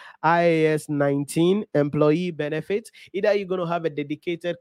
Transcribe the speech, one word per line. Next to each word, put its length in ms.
I 200
A 260
S 200
nineteen, 840
employee 560
benefits. 600
Either 220
you're 120
gonna 220
have 160
a 60
dedicated 720